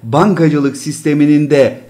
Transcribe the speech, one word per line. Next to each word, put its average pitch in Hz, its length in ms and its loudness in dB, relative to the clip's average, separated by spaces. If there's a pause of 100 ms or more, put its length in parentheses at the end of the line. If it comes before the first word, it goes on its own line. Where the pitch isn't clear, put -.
bankacılık 147 720 0
sisteminin 147 720 0
de 131 300 2 (100)